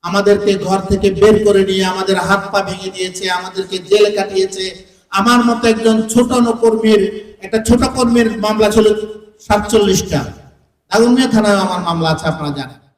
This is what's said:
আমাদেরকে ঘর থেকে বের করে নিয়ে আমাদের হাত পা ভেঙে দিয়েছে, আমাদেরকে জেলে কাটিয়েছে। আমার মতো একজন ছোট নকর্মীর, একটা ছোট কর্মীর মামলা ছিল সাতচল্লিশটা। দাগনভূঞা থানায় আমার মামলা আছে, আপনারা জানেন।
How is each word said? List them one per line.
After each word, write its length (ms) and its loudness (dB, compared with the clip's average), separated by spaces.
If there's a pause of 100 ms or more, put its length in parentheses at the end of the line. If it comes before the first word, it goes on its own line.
আমাদেরকে 460 2
ঘর 260 -2
থেকে 320 0
বের 340 4
করে 200 4
নিয়ে 200 -2
আমাদের 320 -2
হাত 340 -2
পা 120 0
ভেঙে 260 -8
দিয়েছে, 400 -8
আমাদেরকে 480 -6
জেলে 340 2
কাটিয়েছে। 760 -4 (240)
আমার 360 2
মতো 220 0
একজন 340 2
ছোট 300 0
নকর্মীর, 1080 0
একটা 220 -4
ছোট 200 2
কর্মীর 540 0
মামলা 340 0
ছিল 240 4 (440)
সাতচল্লিশটা। 760 0 (760)
দাগনভূঞা 340 2
থানায় 300 2
আমার 220 -2
মামলা 300 -2
আছে, 180 -2
আপনারা 280 -4
জানেন। 240 -12 (180)